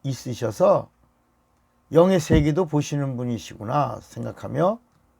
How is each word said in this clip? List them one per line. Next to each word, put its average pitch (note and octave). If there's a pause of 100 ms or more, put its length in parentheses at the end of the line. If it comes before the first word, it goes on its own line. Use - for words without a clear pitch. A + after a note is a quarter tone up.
있으셔서 B2+ (1040)
영의 F3
세계도 D#3
보시는 C#3+
분이시구나." A#2+
생각하며 C3 (420)